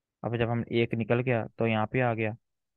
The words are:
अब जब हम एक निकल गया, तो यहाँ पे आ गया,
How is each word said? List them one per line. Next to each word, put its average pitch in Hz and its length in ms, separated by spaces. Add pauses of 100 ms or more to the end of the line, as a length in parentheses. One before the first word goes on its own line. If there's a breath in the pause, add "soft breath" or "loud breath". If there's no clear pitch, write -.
(240)
अब 113 140
जब 117 120
हम 117 220
एक 117 220
निकल 117 260
गया, 120 260 (120)
तो 113 100
यहाँ 107 200
पे 131 140
आ 120 120
गया, 110 220 (420)